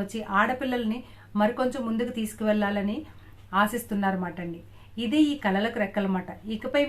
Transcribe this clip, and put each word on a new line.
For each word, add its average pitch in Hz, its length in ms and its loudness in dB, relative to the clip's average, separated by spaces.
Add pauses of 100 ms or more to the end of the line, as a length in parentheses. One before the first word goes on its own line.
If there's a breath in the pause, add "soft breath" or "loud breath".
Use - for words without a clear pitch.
వచ్చి 196 160 -6 (200)
ఆడపిల్లల్ని 247 600 0 (380 loud breath)
మరికొంచెం 254 520 2
ముందుకు 226 300 -2
తీసుకువెళ్ళాలని 208 800 0 (680 loud breath)
ఆశిస్తున్నారన్నమాట 196 800 0
అండి. 170 160 -8 (440 loud breath)
ఇదే 294 160 4 (100)
ఈ 285 40 0 (100)
కలలకు 214 400 2
రెక్కలన్నమాట. 190 460 0 (240)
ఇకపై 262 340 0